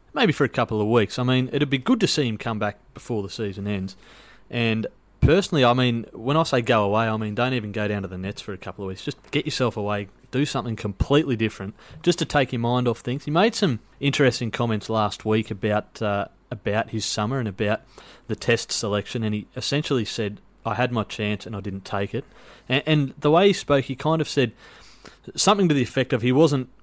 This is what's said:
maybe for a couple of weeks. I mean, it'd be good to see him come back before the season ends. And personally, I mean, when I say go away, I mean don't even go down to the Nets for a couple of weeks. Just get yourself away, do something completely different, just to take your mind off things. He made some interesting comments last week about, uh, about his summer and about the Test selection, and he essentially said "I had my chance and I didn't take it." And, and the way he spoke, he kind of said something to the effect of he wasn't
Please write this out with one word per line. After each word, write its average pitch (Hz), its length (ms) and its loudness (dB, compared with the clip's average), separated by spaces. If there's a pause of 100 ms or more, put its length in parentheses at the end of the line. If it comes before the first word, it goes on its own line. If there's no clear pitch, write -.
(160)
maybe 233 180 4
for - 100 0
a 127 60 2
couple 113 320 0
of 104 60 2
weeks. 113 320 2
I 127 40 -2
mean, 127 300 2
it'd 139 160 0
be 135 80 2
good 233 220 2
to - 80 2
see 139 200 0
him 110 120 -4
come 113 180 -4
back 104 200 -4 (180)
before 113 260 -4
the 95 80 -8
season 101 380 -6
ends. 95 280 -4 (540)
And 113 380 0 (340)
personally, 151 440 4
I 120 80 6
mean, 123 400 0
when 131 240 -2
I 165 60 4
say 131 180 0
go 113 220 2
away, 107 240 2
I 110 100 0
mean 107 180 -4
don't 123 180 0
even 107 180 -4
go 104 160 -2
down 104 160 -2
to 95 40 -6
the 90 100 -10
Nets 92 240 -8
for 101 120 -10
a 90 40 -10
couple 101 280 -10
of 95 40 -6
weeks. 95 140 -10
Just - 140 -6 (140)
get 147 140 -2
yourself 127 300 -2
away, 104 320 -4 (240)
do 135 140 0
something 120 300 -4
completely 135 600 0
different, 107 400 -4 (260)
just - 180 2
to 156 60 -4
take 139 280 0
your 120 60 -4
mind 123 280 0
off 117 120 0
things. 131 260 -6
He 147 60 -4
made 196 240 2
some 143 240 0 (200)
interesting 131 520 2
comments 113 380 -2
last 107 360 0
week 110 260 2
about, 104 500 -2
uh, 101 260 0 (240)
about 107 400 -2
his 107 140 -4
summer 113 340 -2
and 117 80 -4
about 104 340 -2 (460)
the 110 80 -4
Test - 360 0
selection, 104 520 -2
and 107 120 -2
he 104 200 -8
essentially 139 500 -2
said 104 340 -4 (260)
"I 110 100 -4
had 120 160 0
my 113 120 -2
chance 104 420 -4
and 110 100 -8
I 101 60 -6
didn't 98 240 -8
take 101 280 -4
it." 131 120 -6 (440)
And, 135 160 2
and 151 340 2
the 147 120 4
way 180 160 6
he 202 60 6
spoke, 156 320 0
he 131 100 -6
kind 160 260 0
of 143 80 -4
said 123 220 2 (840)
something 196 340 4
to 151 60 4
the 139 80 2
effect 127 300 -2
of 113 80 0
he 127 100 2
wasn't 135 380 4 (140)